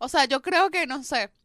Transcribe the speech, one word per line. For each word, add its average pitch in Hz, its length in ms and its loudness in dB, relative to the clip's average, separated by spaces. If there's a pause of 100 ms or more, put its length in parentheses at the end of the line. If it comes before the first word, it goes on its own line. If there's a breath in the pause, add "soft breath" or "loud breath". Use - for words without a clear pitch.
o 247 100 -6
sea, 285 160 4
yo 262 160 -2
creo 370 280 2
que, 339 160 -2
no 262 160 -8
sé 233 280 -4 (140)